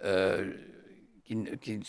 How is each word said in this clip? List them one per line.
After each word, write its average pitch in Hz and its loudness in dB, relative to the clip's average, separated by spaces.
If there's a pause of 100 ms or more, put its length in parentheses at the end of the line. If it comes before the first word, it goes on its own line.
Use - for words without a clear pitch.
euh, 95 4 (720)
qui, 113 -4 (240)
qui, 110 -4